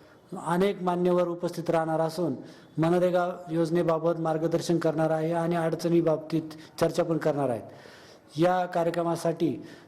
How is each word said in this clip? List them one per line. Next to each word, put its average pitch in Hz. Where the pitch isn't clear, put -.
अनेक 180
मान्यवर 180
उपस्थित 170
राहणार 160
असून 160
मनरेगा 175
योजनेबाबत 165
मार्गदर्शन 160
करणार 160
आहे 160
आणि 170
अडचणीबाबतीत 160
चर्चा 170
पण 165
करणार 143
आहेत. 110
या 180
कार्यक्रमासाठी 170